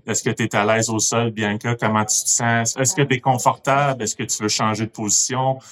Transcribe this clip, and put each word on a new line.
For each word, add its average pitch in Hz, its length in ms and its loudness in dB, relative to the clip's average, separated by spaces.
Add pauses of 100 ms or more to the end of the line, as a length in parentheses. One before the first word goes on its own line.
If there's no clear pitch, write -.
Est-ce 110 160 -4
que 131 80 0
t'es 113 240 -2
à 104 100 4
l'aise 113 240 2
au 110 100 -2
sol, 117 320 0
Bianca ? 107 440 -2
Comment 107 300 0
tu - 180 -2
te - 60 -2
sens ? 117 480 0
Est-ce 131 180 0
que 147 80 2
t'es 135 160 2
confortable ? 135 840 0
Est-ce 104 140 -4
que 120 80 -6
tu - 180 -4
veux 107 80 0
changer 110 360 0
de 110 60 -10
position ? » 127 680 0 (120)